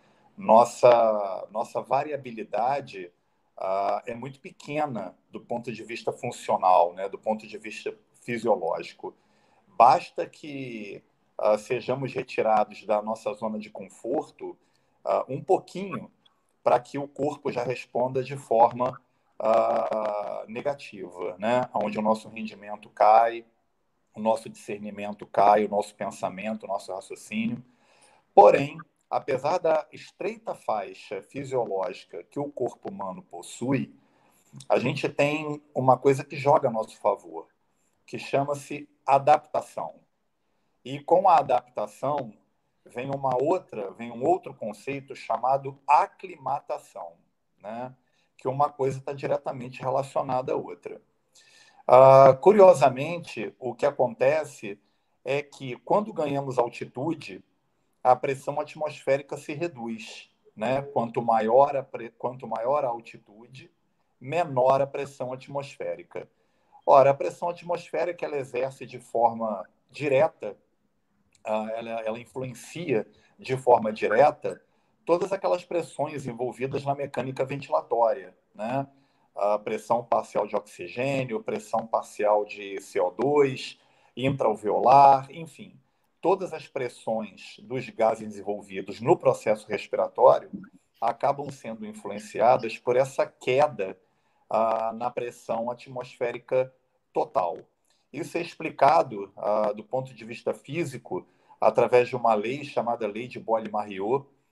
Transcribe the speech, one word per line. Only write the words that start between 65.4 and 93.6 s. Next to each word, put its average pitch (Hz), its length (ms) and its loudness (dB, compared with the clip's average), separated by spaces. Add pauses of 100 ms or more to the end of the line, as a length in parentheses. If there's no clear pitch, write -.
Ora, 139 260 8
a 139 40 2
pressão 175 340 -6
atmosférica, 170 800 -6
ela 151 100 -8
exerce 135 500 -6
de 120 120 -16
forma 113 720 -2 (200)
direta, 139 680 0 (880)
ah, 110 300 -4
ela, 113 160 -10 (100)
ela 110 180 -6
influencia 127 880 -6 (320)
de 131 180 -4
forma 113 360 2
direta 107 680 2 (440)
todas 180 280 0
aquelas 180 320 -2
pressões 151 640 -6
envolvidas 127 580 -6
na 139 100 -2
mecânica 135 500 -6
ventilatória, 120 920 -2 (180)
né? 123 320 -4 (480)
A 104 240 0
pressão 113 460 -2
parcial 110 420 -2
de 107 80 -10
oxigênio, 117 880 -6
pressão 113 440 -6
parcial 104 580 0
de 101 360 -12
C - 200 -4
O 90 100 2
dois, 139 720 0 (340)
intraalveolar, 127 1160 4
enfim. - 500 -18 (400)
Todas 180 320 0
as 156 160 -12
pressões 110 920 -8
dos 120 260 -8
gases 110 480 -2
envolvidos 98 640 -10
no 151 160 4
processo 117 500 0
respiratório - 840 2 (500)
acabam 139 500 -2
sendo 113 360 -14
influenciadas 107 920 -2
por 123 160 -2
essa 135 320 0
queda, 117 720 -2 (500)